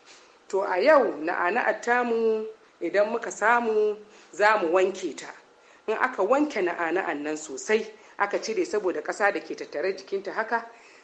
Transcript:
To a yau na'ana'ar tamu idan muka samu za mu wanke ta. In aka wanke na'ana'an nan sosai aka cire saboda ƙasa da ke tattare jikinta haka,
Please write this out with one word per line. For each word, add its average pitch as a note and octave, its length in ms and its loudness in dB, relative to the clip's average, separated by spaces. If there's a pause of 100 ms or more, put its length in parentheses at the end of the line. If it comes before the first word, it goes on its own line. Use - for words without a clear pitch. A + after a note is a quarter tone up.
(480)
To G3 140 0
a F#3 180 0
yau B3 400 6
na'ana'ar F3+ 640 0
tamu A3+ 640 0 (340)
idan G3 300 2
muka A3+ 200 -4
samu G#3+ 680 2 (360)
za G#3 260 4
mu E3 140 0
wanke F#3+ 440 0
ta. - 140 -14 (560)
In G#3+ 120 -2
aka - 240 0
wanke C4 400 2
na'ana'an E3+ 600 -2
nan D3+ 140 -4
sosai D3+ 500 -2 (320)
aka G3+ 200 0
cire F#3 260 -2
saboda F3 380 -2
ƙasa G3+ 320 0
da D#3+ 60 -2
ke - 160 -10
tattare D#3 420 -4
jikinta G3 340 -6
haka, A3 320 -2 (400)